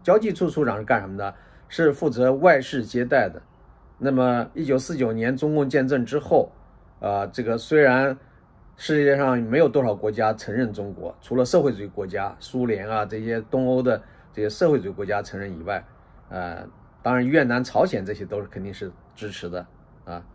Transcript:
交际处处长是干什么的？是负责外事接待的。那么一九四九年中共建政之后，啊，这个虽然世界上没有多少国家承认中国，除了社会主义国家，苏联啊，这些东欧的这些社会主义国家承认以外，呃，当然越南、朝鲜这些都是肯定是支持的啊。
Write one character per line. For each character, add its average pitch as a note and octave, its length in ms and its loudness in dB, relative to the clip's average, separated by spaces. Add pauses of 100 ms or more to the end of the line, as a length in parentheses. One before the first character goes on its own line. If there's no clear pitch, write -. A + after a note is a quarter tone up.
交 F#3+ 160 4
际 G#3+ 160 0
处 E3 160 0
处 D3 160 0
长 G#2+ 120 -2
是 G#2+ 60 -8
干 B2 160 2
什 G2 80 -6
么 F#2+ 80 -10
的？ G2 180 -6 (340)
是 D#3 260 2
负 D3+ 160 -2
责 B2+ 240 2
外 D3+ 260 6
事 B2 240 -4
接 A#2+ 220 -2
待 B2 240 2
的。 D#2 120 -14 (580)
那 C3+ 120 0
么 B2 420 2
一 D#3+ 100 -6
九 - 140 2
四 - 180 -4
九 B2 160 0
年 A#2 240 -2
中 D3+ 180 -2
共 C#3+ 160 0
建 C3 180 2
政 B2+ 180 0
之 C3 120 -4
后， - 340 2 (480)
啊， G2+ 280 -2
这 A2+ 160 -8
个 A2+ 140 0
虽 D3+ 220 2
然 C3+ 380 4 (580)
世 D3+ 280 0
界 C#3 140 6
上 C3 200 2
没 A#2 200 0
有 D#3+ 100 6
多 B2+ 160 2
少 A2 100 2
国 G#2+ 180 -2
家 A2 220 0
承 G#2+ 200 -8
认 A#2 180 -2
中 G2+ 220 -8
国， F2 260 -12
除 - 160 -8
了 B2+ 80 4
社 D#3 180 4
会 C3+ 120 2
主 G2 100 -10
义 G2 40 -10
国 F#2+ 180 -8
家， G2 340 -6
苏 B2+ 260 -4
联 G#2 220 -2
啊， A2 180 -2
这 A2 180 -8
些 A2+ 180 -4
东 B2+ 260 -2
欧 B2+ 140 2
的 A#2 200 2 (300)
这 G#2+ 100 -8
些 G#2+ 80 -2
社 E3 220 2
会 C3 80 4
主 G2 100 -6
义 - 20 -8
国 G2 140 -8
家 G2+ 160 -4
承 G2 180 -12
认 G2 120 -10
以 D#2+ 120 -12
外， F#2 200 -6 (460)
呃， F2+ 360 -10 (360)
当 B2 140 0
然 B2 120 2
越 D3 160 4
南、 B2 200 0
朝 C3 220 2
鲜 G2+ 200 -4
这 G#2 80 -6
些 G2+ 100 -10
都 G2+ 160 -6
是 G2+ 80 -10
肯 F#2+ 160 -12
定 G2 100 -10
是 F#2+ 180 -12 (240)
支 G#2 140 -12
持 F2 200 -12
的 F2+ 160 -10 (400)
啊。 F2 180 -12 (120)